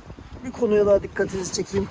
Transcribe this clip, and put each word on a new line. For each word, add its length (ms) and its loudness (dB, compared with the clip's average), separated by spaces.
Bir 60 -10
konuya 340 2
daha 180 4
dikkatinizi 500 -4
çekeyim. 380 -4